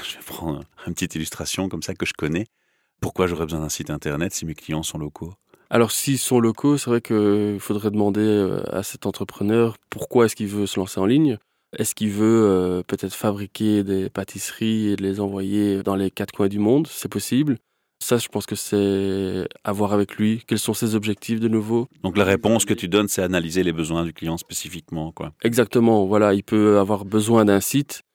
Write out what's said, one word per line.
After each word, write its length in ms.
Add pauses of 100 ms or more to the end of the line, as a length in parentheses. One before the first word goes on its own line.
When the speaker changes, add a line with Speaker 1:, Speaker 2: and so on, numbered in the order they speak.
Speaker 1:
je 120
vais 100
prendre 360 (260)
une 60
petite 220
illustration 540
comme 140
ça 100
que 120
je 80
connais. 320 (560)
Pourquoi 260
j'aurais 180
besoin 160
d'un 80
site 220
internet 420
si 120
mes 100
clients 280
sont 140
locaux ? 360 (360)
Speaker 2:
Alors, 220
s'ils 260
sont 220
locaux, 380
c'est 120
vrai 120
qu'il 580
faudrait 320
demander, 280
euh, 420 (140)
à 60
cet 240
entrepreneur 720 (140)
pourquoi 340
est-ce 100
qu'il 120
veut 180
se 140
lancer 200
en 60
ligne. 320 (400)
Est-ce 160
qu'il 160
veut, 400
euh, 320
peut-être 320
fabriquer 680
des 260
pâtisseries 760
et 80
les 240
envoyer 640
dans 120
les 140
quatre 240
coins 140
du 100
monde ? 300
C'est 240
possible. 480 (420)
Ça, 160
je 100
pense 180
que 100
c'est 920 (160)
à 80
voir 220
avec 220
lui. 320
Quels 120
sont 140
ses 220
objectifs 440
de 100
nouveau ? 380 (140)
Speaker 1:
Donc 160
la 60
réponse 420
que 80
tu 140
donnes, 220
c'est 120
analyser 400
les 120
besoins 300
du 100
client 240
spécifiquement, 760
quoi. 220 (100)
Speaker 2:
Exactement, 640
voilà. 280
Il 100
peut 360
avoir 240
besoin 400
d'un 160
site, 420 (140)